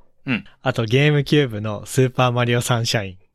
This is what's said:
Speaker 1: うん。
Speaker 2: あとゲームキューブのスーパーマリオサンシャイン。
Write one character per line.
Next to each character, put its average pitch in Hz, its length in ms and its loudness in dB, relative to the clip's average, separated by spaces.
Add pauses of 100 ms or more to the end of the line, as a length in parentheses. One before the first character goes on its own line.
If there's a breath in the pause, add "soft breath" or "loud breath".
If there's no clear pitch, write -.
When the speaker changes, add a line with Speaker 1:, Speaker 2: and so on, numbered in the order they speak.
(280)
Speaker 1:
う 135 60 -2
ん。 98 120 -4 (160)
Speaker 2:
あ 131 120 -2
と 117 120 -2
ゲ 131 240 2
ー - 20 2
ム 147 120 2
キ 151 140 2
ュ 147 80 4
ー 127 40 -6
ブ 104 100 -8
の 104 280 -8
ス - 160 2
ー 127 80 0
パ 127 180 2
ー - 20 -2
マ 120 140 0
リ 120 100 2
オ 120 60 2
サ 120 160 0
ン 113 80 -2
シ - 140 -2
ャ 98 80 -8
イ 92 60 -12
ン。 92 40 -20 (180)